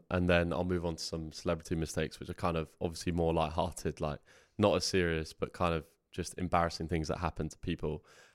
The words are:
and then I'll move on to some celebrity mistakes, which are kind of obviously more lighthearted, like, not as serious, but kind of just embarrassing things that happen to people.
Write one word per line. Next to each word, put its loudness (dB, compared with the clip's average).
and 4
then 4
I'll 0
move 0
on -2
to -10
some -6
celebrity -2
mistakes, -2
which -10
are -4
kind 0
of -2
obviously -2
more 4
lighthearted, 0
like, -2
not 6
as 0
serious, 2
but -6
kind 2
of -2
just -8
embarrassing 0
things 0
that -2
happen -2
to -18
people. -4